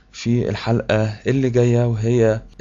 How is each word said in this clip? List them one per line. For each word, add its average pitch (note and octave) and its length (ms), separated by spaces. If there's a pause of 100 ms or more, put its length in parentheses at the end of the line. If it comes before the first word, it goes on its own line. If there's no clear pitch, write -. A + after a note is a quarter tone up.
(120)
في A#2 380
الحلقة A2 540 (240)
اللي C3 220
جاية، A#2+ 380
وهي A2+ 540 (200)